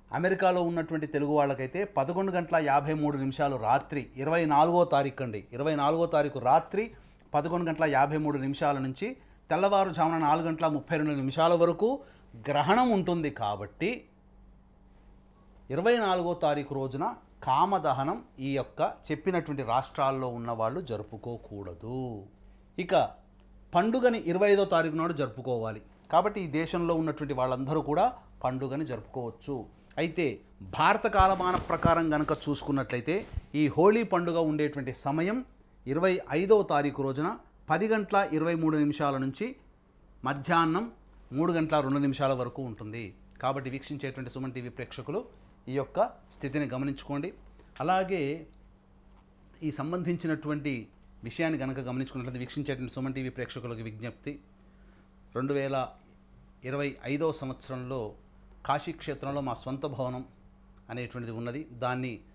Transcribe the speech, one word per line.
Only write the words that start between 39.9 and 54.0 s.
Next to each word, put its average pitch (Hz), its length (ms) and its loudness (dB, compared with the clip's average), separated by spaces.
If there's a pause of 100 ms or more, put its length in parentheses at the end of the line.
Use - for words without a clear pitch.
మధ్యాహ్నం 165 680 0 (400)
మూడు 170 200 2
గంటల 156 280 2
రెండు 135 180 0
నిమిషాల 135 340 2
వరకు 127 300 -4
ఉంటుంది. 110 520 -10 (280)
కాబట్టి 131 280 -4
వీక్షించేటువంటి 135 600 -8
సుమన్ 131 220 -8
టీవీ 123 160 -10
ప్రేక్షకులు 147 560 -8 (440)
ఈ 127 40 -8
యొక్క 139 340 0 (260)
స్థితిని 143 340 -4
గమనించుకోండి. 139 680 -6 (460)
అలాగే 165 640 -2 (1160)
ఈ 151 80 -2
సంబంధించినటువంటి 151 1200 -4 (360)
విషయాన్ని 160 340 -2
గనక 131 220 -4
గమనించుకున్నట్లయితే 127 580 -6
వీక్షించేటువంటి 127 540 -6
సుమన్ 131 220 -4
టీవీ 131 140 -6
ప్రేక్షకులకు 117 540 -8
విజ్ఞప్తి, 110 580 -10 (960)